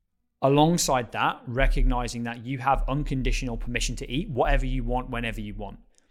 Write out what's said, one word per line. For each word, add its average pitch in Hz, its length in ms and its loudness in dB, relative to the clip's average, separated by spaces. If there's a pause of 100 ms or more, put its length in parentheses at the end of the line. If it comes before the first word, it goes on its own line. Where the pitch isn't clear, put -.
(440)
alongside 143 680 4
that, 120 340 -2
recognizing 123 760 2
that 117 220 -8
you 131 140 -6
have 135 280 2
unconditional 131 680 -2
permission 120 400 -4
to 135 120 -10
eat 156 200 -4
whatever 139 360 2
you 127 180 -2
want, 123 260 -4
whenever 117 320 -6
you 104 140 -10
want. 98 240 -12 (320)